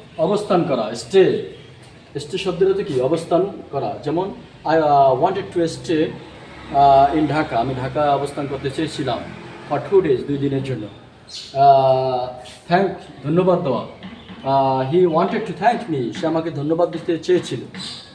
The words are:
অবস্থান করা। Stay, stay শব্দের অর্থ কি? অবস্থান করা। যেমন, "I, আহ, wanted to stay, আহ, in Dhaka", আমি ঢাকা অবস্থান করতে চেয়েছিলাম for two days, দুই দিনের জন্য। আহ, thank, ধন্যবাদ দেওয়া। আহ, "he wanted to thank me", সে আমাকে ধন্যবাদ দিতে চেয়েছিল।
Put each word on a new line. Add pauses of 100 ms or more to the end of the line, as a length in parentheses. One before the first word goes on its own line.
(200)
অবস্থান
করা।
Stay, (760)
stay
শব্দের
অর্থ
কি?
অবস্থান (240)
করা।
যেমন, (300)
"I,
আহ,
wanted
to
stay, (720)
আহ,
in
Dhaka",
আমি
ঢাকা
অবস্থান
করতে
চেয়েছিলাম (520)
for (140)
two
days,
দুই
দিনের
জন্য। (720)
আহ, (440)
thank, (360)
ধন্যবাদ
দেওয়া। (580)
আহ,
"he
wanted
to
thank
me",
সে
আমাকে
ধন্যবাদ
দিতে
চেয়েছিল। (540)